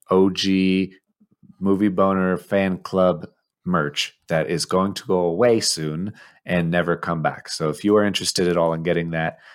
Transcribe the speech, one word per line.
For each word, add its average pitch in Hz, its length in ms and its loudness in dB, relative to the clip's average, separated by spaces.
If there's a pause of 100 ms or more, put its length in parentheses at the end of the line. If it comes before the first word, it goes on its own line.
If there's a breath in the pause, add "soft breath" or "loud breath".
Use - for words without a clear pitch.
O 95 200 4
G 95 680 0 (640)
Movie 98 280 2
Boner 95 500 2
fan 95 420 -2
club 90 480 0 (360)
merch 78 540 -2 (100)
that 80 220 -2
is 82 160 -2
going 95 300 0
to - 100 -12
go 92 140 0
away 101 420 2
soon 80 500 -4 (340 soft breath)
and 87 240 0
never 85 280 0
come 82 240 -4
back. 71 260 -4
So 80 220 -4
if 76 160 -8
you 104 100 4
are 104 80 4
interested 92 460 -2
at 87 80 0
all 82 160 2
in 80 100 -6
getting 82 280 -2
that, 82 260 -4 (180 soft breath)